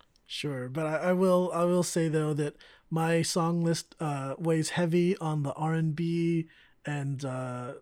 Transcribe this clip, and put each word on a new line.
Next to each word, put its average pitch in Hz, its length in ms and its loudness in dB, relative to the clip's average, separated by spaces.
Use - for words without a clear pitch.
Sure, 131 420 -6
but 156 200 -4
I, 156 80 -2
I 180 180 2
will, 180 400 4
I 170 100 0
will 175 200 4
say 165 240 0
though 151 260 0
that 147 220 -2
my 165 320 2
song 170 420 0
list, 165 360 -2
uh, 139 380 -4
weighs 160 340 0
heavy 175 460 2
on 151 260 -2
the 143 100 -4
R 156 200 -2
and 160 220 0
B 170 520 0
and, 139 400 -4
uh, 127 560 -6